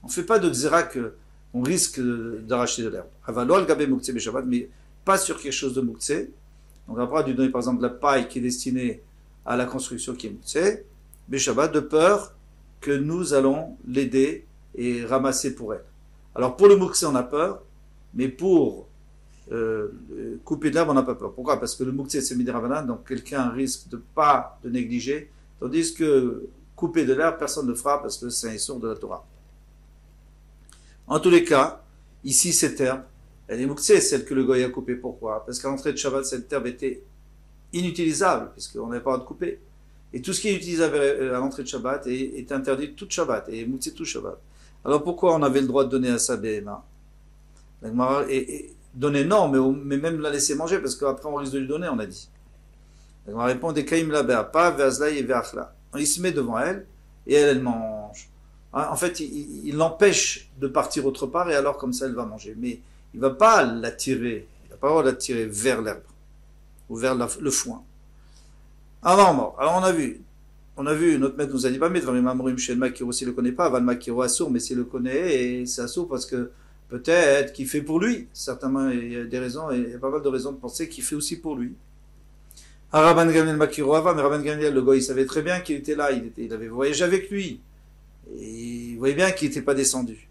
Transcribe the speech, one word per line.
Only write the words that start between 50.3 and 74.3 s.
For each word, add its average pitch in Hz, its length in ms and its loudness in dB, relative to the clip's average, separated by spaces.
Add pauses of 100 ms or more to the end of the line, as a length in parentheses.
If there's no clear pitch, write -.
laisser 143 240 0
manger, 165 240 0
parce 131 180 -4
qu'après 135 320 -4
on 147 80 -6
risque 139 160 -6
de 139 80 -2
lui 131 80 -6
donner, 160 200 -4
on 131 100 -4
a 107 80 -6
dit. - 220 -16 (1000)
La 101 60 -14
Gemara 117 140 -2
répond, 127 260 0
des 143 120 0
Kaim 165 260 0
la 147 120 2
Béa, 120 200 2
pas 170 280 4
Veazla 139 400 2
et 143 120 -2
Veachla. 120 520 -4 (220)
Il 147 100 -2
se 175 140 -2
met 180 120 -2
devant 120 260 -2
elle, 185 260 -4 (420)
et 135 80 2
elle, 147 220 6
elle 131 60 0
mange. 110 640 -6 (440)
En 151 240 -4
fait, 175 240 -2
il, 151 60 -6
il, 147 420 -10
il 147 80 -4
l'empêche 165 760 2 (100)
de 139 80 -2
partir 135 380 0
autre 135 200 -2
part, 170 240 -2
et 156 40 2
alors 143 240 2
comme 127 140 -4
ça, 135 140 -4
elle 123 80 -4
va 120 120 -6
manger. 107 320 -14
Mais 117 220 -6 (340)
il 113 60 -8
va 135 100 4
pas 208 340 8
la 117 260 -4
tirer, 120 560 -4 (200)
il - 40 -20
n'a - 60 -20
pas 135 120 -2
le 151 40 4
droit 160 100 4
de 131 60 6
la 127 60 2
tirer 117 320 -4
vers 110 340 0
l'herbe, 107 220 -6 (880)
ou 117 60 -10
vers 127 180 0
la, 120 140 0 (120)
le 147 100 -2
foin. - 320 -4 (1200)
Alors, 190 300 8
mort. 120 260 0
Alors 156 180 2
on 185 80 2
a 185 80 6
vu, 143 280 -2 (560)
on 139 100 -4
a 151 60 2
vu, 156 260 4
notre 135 180 0
maître 143 160 -4
nous 127 120 -2
a 127 60 4
dit, 131 80 -2
bah, 160 100 2
mais 180 120 2
Dvarim 123 260 2
Amorim 127 320 0
chez 127 160 -4
le 120 40 0
Makiro, 127 340 -2
s'il 123 160 -4
le 123 40 -4
connaît 123 200 0
pas, 170 140 0
Aval 127 180 2
Makiro 120 360 0
Assour, 131 300 0